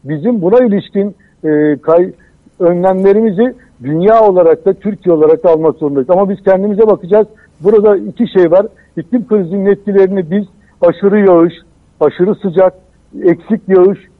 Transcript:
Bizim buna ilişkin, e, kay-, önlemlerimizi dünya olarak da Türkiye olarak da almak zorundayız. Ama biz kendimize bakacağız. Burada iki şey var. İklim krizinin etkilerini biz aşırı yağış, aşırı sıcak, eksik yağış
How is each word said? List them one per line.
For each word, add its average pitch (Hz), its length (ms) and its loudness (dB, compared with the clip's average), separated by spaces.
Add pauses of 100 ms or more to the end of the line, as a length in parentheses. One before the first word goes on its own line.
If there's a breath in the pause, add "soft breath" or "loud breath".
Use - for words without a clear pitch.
Bizim 160 380 -4
buna 226 240 2
ilişkin, 202 500 -4 (280 soft breath)
e, 151 380 0
kay-, 175 320 0 (460 soft breath)
önlemlerimizi 190 920 0 (300 soft breath)
dünya 185 380 0
olarak 175 440 2
da 190 80 0
Türkiye 180 420 -4
olarak 156 280 2
da 180 60 2
almak 156 260 0
zorundayız. 143 340 -4
Ama 190 200 0
biz 196 140 -8
kendimize 196 440 0
bakacağız. 208 400 0 (360 soft breath)
Burada 208 340 2
iki 208 300 -6
şey 175 240 0
var. 202 160 2 (300 soft breath)
İklim 233 300 -6
krizinin 196 380 -4
etkilerini 196 680 -2
biz 202 140 -2 (360 soft breath)
aşırı 208 380 0
yağış, 175 340 2 (460)
aşırı 175 360 0
sıcak, 185 380 0 (500)
eksik 175 440 -2
yağış 190 320 2 (200)